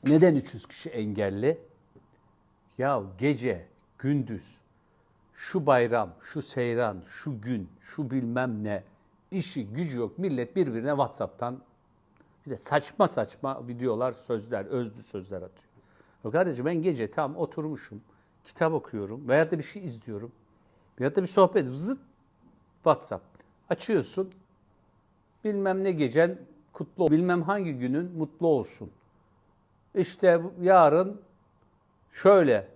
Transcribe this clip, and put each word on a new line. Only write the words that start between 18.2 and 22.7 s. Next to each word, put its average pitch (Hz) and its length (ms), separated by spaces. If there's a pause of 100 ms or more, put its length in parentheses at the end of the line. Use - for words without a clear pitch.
kitap 160 280
okuyorum 117 540
veyahut 156 240
da 175 60
bir 151 60
şey 196 240
izliyorum. 117 440 (680)
Veyahut 131 180
da 196 40
bir 180 60
sohbet, 175 480
zıt, 202 260 (760)